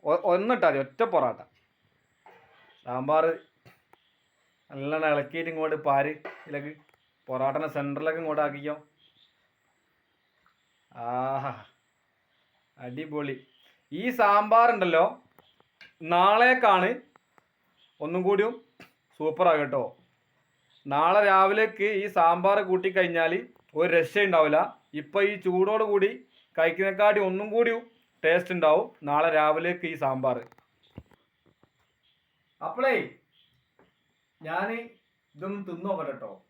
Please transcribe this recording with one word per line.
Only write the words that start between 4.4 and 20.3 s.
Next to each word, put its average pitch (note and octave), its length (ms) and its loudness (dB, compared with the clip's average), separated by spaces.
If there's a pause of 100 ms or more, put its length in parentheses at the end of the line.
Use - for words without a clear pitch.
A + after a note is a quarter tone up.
നല്ലോണം D3+ 440 -2
ഇളക്കിയിട്ട് D#3+ 380 -4
ഇങ്ങോട്ട് D#3 340 -4
പാര് C#3+ 260 2 (340)
ഇതിലേക്ക്, D3 260 -10 (560)
പൊറാട്ടനെ C3+ 480 -2
സെൻറ്ററിലേക്ക് D3 460 -4
ഇങ്ങോട്ട് D3+ 240 -2
ആക്കിക്കോ. C#3+ 300 -8 (2250)
ആഹാ, C3 480 -4 (1300)
അടിപൊളി. C#3+ 520 -10 (680)
ഈ - 20 -10 (160)
സാമ്പാർ G#3+ 540 4
ഉണ്ടല്ലോ, F3 300 2 (1080)
നാളേക്കാണ് G#3 760 4 (1160)
ഒന്നും F3 220 -4
കൂടിയും G3+ 260 0 (640)
സൂപ്പർ D#3 340 0
ആകും D#3 120 2
കേട്ടോ. C3+ 200 -4 (1120)